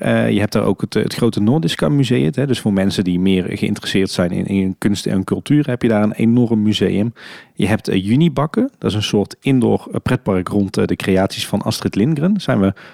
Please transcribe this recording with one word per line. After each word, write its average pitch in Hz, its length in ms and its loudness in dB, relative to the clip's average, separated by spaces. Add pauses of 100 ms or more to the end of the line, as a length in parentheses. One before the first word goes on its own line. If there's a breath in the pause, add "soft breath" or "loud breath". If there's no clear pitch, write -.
Eh, 113 280 0
je 107 100 2
hebt 107 140 -2
daar 104 100 2
ook 107 180 0
het, - 140 -4
eh, - 80 2
het - 100 -4
grote 110 280 0
Nordiska 156 480 0
Museum, 139 440 2
hè. 131 140 -2
Dus 123 120 0
voor 104 140 0
mensen 95 300 0
die 90 160 0
meer 95 380 0
geïnteresseerd 104 520 -2
zijn 87 220 -2
in, 95 140 -2
in 95 320 -2
kunst 101 280 0
en 95 180 0
cultuur, 143 440 0
heb 123 140 -2
je 120 60 2
daar 107 160 4
een 107 100 2
enorm 117 480 2
museum. 104 520 0 (400 loud breath)
Je - 140 -2
hebt, 104 200 0
eh, 95 180 0
Junibakken. 147 720 2
Dat - 120 -2
is 101 60 -2
een 104 80 -2
soort - 380 -2
indoor, 113 500 2
eh, - 120 -4
pretpark 95 440 -2
rond, 98 300 -2
eh, 95 80 2
de 92 100 -2
creaties - 520 0
van 101 140 -2
Astrid - 340 -4
Lindgren. 160 460 0
Zijn 120 180 0
we 98 140 2 (200 loud breath)